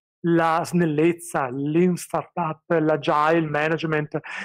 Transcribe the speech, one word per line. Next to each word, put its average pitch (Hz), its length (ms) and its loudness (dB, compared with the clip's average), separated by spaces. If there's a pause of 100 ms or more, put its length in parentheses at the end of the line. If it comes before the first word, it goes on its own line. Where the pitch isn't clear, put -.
(260)
la 165 380 2
snellezza, 165 840 0
il 139 220 -4
lean 175 260 2
startup, 160 720 -6
l'agile 156 800 2
management. 156 680 -2 (260)